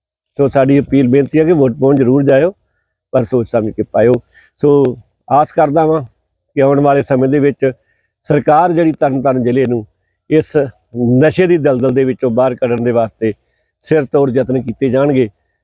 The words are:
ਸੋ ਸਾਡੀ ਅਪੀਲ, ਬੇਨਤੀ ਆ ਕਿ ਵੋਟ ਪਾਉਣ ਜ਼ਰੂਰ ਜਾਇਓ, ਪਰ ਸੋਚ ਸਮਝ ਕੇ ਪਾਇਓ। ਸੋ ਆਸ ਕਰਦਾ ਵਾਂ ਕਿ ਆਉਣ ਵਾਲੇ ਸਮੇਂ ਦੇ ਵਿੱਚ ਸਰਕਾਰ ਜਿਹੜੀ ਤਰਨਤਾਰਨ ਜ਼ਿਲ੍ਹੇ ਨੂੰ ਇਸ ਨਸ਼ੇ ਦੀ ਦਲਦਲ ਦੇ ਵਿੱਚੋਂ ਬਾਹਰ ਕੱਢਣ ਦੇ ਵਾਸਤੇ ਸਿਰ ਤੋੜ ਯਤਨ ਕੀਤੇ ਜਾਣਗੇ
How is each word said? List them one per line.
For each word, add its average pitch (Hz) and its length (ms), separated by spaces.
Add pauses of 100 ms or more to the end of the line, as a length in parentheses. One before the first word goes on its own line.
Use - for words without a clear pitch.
(380)
ਸੋ 139 100
ਸਾਡੀ 139 320
ਅਪੀਲ, 131 280
ਬੇਨਤੀ 139 320
ਆ 156 40
ਕਿ 160 80
ਵੋਟ 143 200
ਪਾਉਣ 139 240
ਜ਼ਰੂਰ 135 280
ਜਾਇਓ, 143 300 (580)
ਪਰ 127 120
ਸੋਚ 120 240
ਸਮਝ 113 220
ਕੇ 104 140
ਪਾਇਓ। 113 300 (420)
ਸੋ 143 420 (340)
ਆਸ 147 200
ਕਰਦਾ 156 340
ਵਾਂ 156 160 (540)
ਕਿ 143 60
ਆਉਣ 139 180
ਵਾਲੇ 143 220
ਸਮੇਂ 131 280
ਦੇ 143 100
ਵਿੱਚ 135 320 (500)
ਸਰਕਾਰ 156 500
ਜਿਹੜੀ 165 200
ਤਰਨਤਾਰਨ 135 520
ਜ਼ਿਲ੍ਹੇ 123 220
ਨੂੰ 120 200 (440)
ਇਸ - 280 (680)
ਨਸ਼ੇ 170 240
ਦੀ 175 100
ਦਲਦਲ 135 360
ਦੇ 135 100
ਵਿੱਚੋਂ 127 280
ਬਾਹਰ 127 240
ਕੱਢਣ 120 260
ਦੇ 120 100
ਵਾਸਤੇ 113 420 (460)
ਸਿਰ 156 260
ਤੋੜ 139 260
ਯਤਨ 127 300
ਕੀਤੇ 127 280
ਜਾਣਗੇ 131 400 (340)